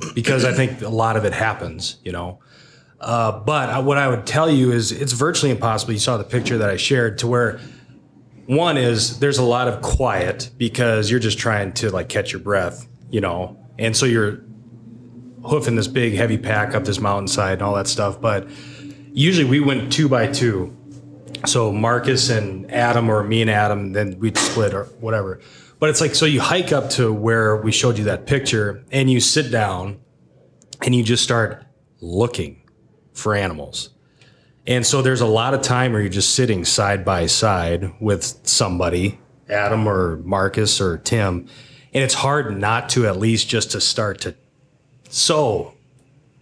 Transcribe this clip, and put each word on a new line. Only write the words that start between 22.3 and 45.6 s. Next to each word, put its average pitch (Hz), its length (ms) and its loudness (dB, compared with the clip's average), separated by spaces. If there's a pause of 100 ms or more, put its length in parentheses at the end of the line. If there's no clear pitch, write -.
Adam, 120 380 2
or 107 140 2
me 113 180 0
and 110 100 2
Adam, 104 400 0
then 98 280 -4
we'd 110 180 -2
split 104 360 0
or 101 120 -4 (160)
whatever. 104 400 -4 (380)
But 151 100 2
it's 147 100 2
like, 156 160 0
so 160 100 4
you 147 140 2
hike 180 320 0
up 139 200 0
to 117 200 2
where 110 460 2
we 107 160 0
showed 117 240 2
you 104 80 -2
that 95 200 -2
picture 110 680 -2
and 135 200 2
you 120 80 4
sit 131 320 0
down 98 480 -2 (840)
and 123 140 2
you 120 80 4
just 113 200 2
start 113 420 0 (340)
looking 87 600 -2 (500)
for 107 240 -2
animals. 87 540 -6 (760)
And 123 200 0
so 139 160 2
there's 131 180 2
a 120 80 4
lot 113 260 2
of 135 80 0
time 127 300 2
where 107 80 0
you're 101 100 0
just 92 260 0
sitting 113 280 2
side 101 400 0
by 90 220 0
side 87 760 0
with 104 480 -2
somebody, 90 720 0 (300)
Adam 104 400 0
or 90 340 0
Marcus 95 560 0
or 90 200 -2
Tim, 95 500 -2 (440)
and 135 100 2
it's 127 100 0
hard 135 440 -2
not 113 340 0
to 123 140 2
at 95 120 2
least 110 320 2
just 110 220 0
to 104 100 -4
start 104 400 -2
to, 87 120 -8 (760)
"So, 143 640 0 (680)